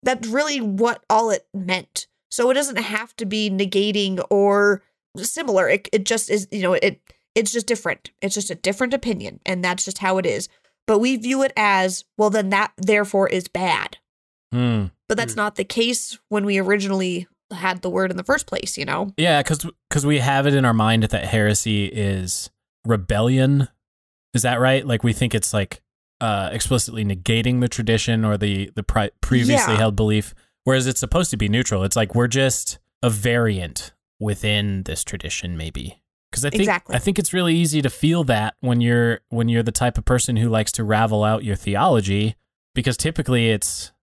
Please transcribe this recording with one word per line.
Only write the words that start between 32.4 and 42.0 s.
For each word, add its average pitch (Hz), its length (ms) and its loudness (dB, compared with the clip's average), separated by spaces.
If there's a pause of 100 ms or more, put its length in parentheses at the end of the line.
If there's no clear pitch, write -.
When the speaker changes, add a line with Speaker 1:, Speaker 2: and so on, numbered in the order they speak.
Speaker 2:
a 123 80 2
variant 107 840 -2 (260)
within 104 640 -2
this - 220 -6
tradition, 87 500 -8
maybe. - 460 -10 (300)
'Cause 120 140 -4
I 143 40 0
think, 202 120 0
Speaker 1:
Exactly. 190 340 0
Speaker 2:
I 123 40 2
think 196 200 0
it's 165 120 -2
really 175 240 2
easy 156 280 2
to 127 80 0
feel 165 320 2
that 110 360 0
when 123 220 2
you're, 120 380 2 (100)
when 117 200 0
you're 117 120 2
the 110 100 0
type 123 280 0
of 110 60 -6
person 123 320 2
who 117 120 2
likes 110 220 0
to 117 120 -4
ravel 107 400 2
out 107 200 0
your 101 120 -2
theology, 104 800 0 (380)